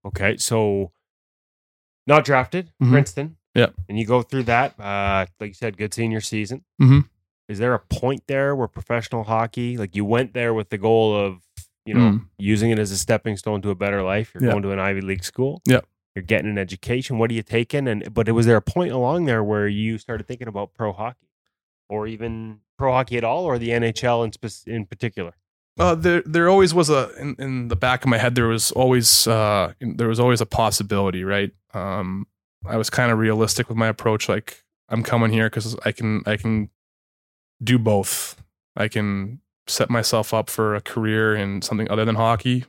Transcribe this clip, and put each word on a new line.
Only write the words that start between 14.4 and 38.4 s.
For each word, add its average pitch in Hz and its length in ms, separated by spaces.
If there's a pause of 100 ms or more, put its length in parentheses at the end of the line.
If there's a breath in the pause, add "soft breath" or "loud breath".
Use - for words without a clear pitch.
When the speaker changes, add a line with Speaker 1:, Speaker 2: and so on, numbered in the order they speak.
Speaker 2:
Yeah. 117 60
Speaker 1:
going 104 120
to 98 80
an 95 80
Ivy 98 220
League 95 220
school. 139 440
Speaker 2:
Yeah. 127 140 (340)
Speaker 1:
You're 95 80
getting 95 260
an 104 80
education. 113 600
What 113 100
are 117 60
you 110 80
taking? 127 440
And, 107 260
but 113 180
was 113 160
there 117 100
a 104 40
point 175 300
along 139 340
there 113 180
where 104 240
you 107 300
started 110 300
thinking 123 200
about 101 260
pro 107 200
hockey 110 340 (600)
or 107 180
even 113 520 (180)
pro 131 140
hockey 127 260
at 113 60
all, 160 220
or 127 140
the 117 120
N 117 120
H 117 200
L 120 200
in 107 80
spec-, - 340
in 113 220
particular? 101 460 (440)
Speaker 2:
Uh, 170 180
there, 170 300
there 170 240
always 190 240
was 165 160
a, 135 300
in, 143 200
in 131 280
the 117 80
back 127 280
of 131 60
my 113 80
head, 120 180
there 120 120
was 113 240
always, 127 560
uh, 107 520
in, 123 180
there 117 100
was 113 120
always 120 220
a 107 40
possibility, 98 800
right? 98 280 (220)
Um, 95 520 (400)
I 110 120
was 110 120
kinda 120 260
realistic 110 520
with 113 100
my 113 100
approach. 107 420
Like, - 340 (240)
I'm 113 160
coming 113 280
here 110 180
'cause 113 340
I 110 80
can, 107 340
I 107 120
can 110 320 (920)
do 120 180
both. 104 640 (340)